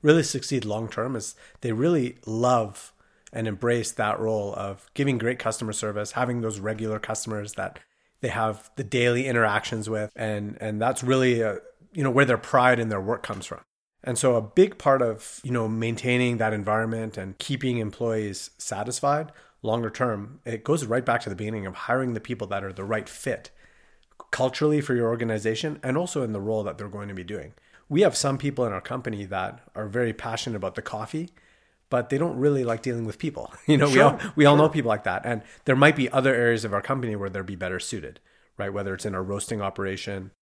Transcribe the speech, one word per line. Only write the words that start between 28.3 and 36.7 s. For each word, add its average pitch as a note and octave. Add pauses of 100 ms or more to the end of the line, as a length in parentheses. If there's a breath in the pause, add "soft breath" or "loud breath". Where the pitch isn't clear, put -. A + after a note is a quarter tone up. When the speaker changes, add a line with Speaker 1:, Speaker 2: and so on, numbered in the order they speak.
Speaker 1:
people C#3
in G#2+
our F#2
company A2+
that F#2+ (140)
are G#2+
very A2+
passionate A2+
about F#2+
the A2
coffee, D#3 (600 soft breath)
but B2
they C#3
don't D#3+
really C#3
like A2+
dealing A#2
with G#2+
people. -
<laughs> -
You D3+
know, C#3+
we C3
all, C#3+
Speaker 2:
Sure, -
Speaker 1:
we D3
all D3
know D3+
Speaker 2:
sure. D#3
Speaker 1:
people C3+
like G#2
that. F#2+
And A#2 (220 loud breath)
there C3
might D3
be B2+
other C3+
areas A#2
of G#2